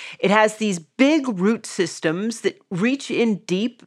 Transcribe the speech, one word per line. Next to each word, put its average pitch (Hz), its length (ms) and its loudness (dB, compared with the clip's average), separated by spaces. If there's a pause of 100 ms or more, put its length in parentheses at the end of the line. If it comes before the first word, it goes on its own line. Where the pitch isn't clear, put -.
(180)
It 190 120 0
has 214 260 4
these 202 220 0
big 269 500 2
root 208 380 0
systems 180 760 -4
that - 180 -4 (100)
reach 247 400 -2
in 226 280 2
deep, 202 480 -4